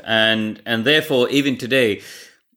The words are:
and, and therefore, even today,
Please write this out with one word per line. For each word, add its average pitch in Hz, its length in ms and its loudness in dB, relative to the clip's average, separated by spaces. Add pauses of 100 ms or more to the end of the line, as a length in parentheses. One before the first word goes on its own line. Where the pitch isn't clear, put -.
and, 110 600 0
and 113 220 -4
therefore, 147 420 2
even 139 300 0
today, 120 440 0 (540)